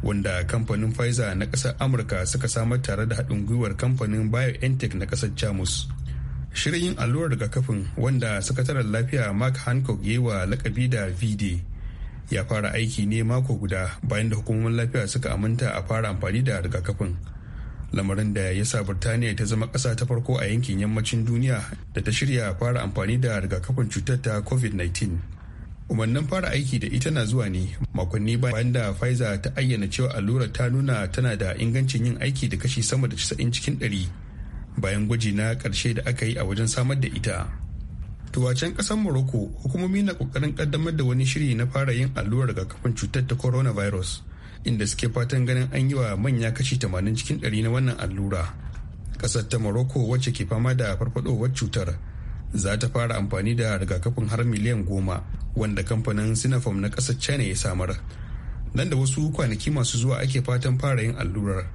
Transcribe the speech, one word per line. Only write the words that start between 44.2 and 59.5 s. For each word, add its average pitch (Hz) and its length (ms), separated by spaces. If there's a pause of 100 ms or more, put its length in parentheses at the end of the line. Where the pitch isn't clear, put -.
inda 107 200
suke 117 260
fatan 123 360
ganin 127 260
an 135 160
yi 139 60
wa 117 200
manya 113 380
kashi 127 240
tamanin 98 400
cikin - 240
ɗari 107 220
na 113 100
wannan 127 240
allura. 98 560 (640)
Ƙasar 113 320
ta 123 80
Morocco, 117 480
wacce 127 260
ke 107 160
fama 117 280
da 110 200
farfadowar 120 540
cutar, - 480 (560)
za 101 240
ta 123 160
fara 117 240
amfani 101 400
da 110 240
rigakafin 98 480
har 113 160
miliyan 107 400
goma, 92 380 (320)
wanda 107 280
kamfanin 110 540
Sinopharm 123 440
na 101 80
ƙasar 127 300
China 139 240
ya 95 120
samar. 90 420 (800)
Nan - 140
da 147 80
wasu 139 360
kwanaki 123 400